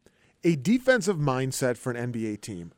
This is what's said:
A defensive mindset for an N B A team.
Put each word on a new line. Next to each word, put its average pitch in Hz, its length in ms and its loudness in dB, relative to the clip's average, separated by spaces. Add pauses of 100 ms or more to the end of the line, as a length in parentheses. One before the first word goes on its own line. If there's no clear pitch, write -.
(440)
A 170 120 4
defensive 208 640 2
mindset 131 580 0
for - 160 -6
an 120 60 -6
N 120 140 -4
B 113 200 -4
A 104 60 -6
team. 87 400 -12